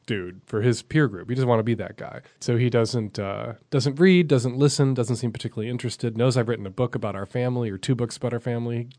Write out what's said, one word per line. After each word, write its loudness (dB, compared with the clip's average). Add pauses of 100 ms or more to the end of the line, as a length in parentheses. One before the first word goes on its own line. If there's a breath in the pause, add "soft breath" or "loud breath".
dude -6
for -4
his 2
peer 2
group, -10
he -4
doesn't 2
want 4
to 2
be 0
that -8
guy. -12 (180 soft breath)
So 0
he 4
doesn't, 0
uh, -6 (160)
doesn't 0
read, 8
doesn't 2
listen, 4
doesn't 0
seem -4
particularly -8
interested, -4
knows 4
I've 2
written -4
a -10
book -2
about -6
our -8
family -2
or -8
two 0
books -4
about -2
our -4
family, -4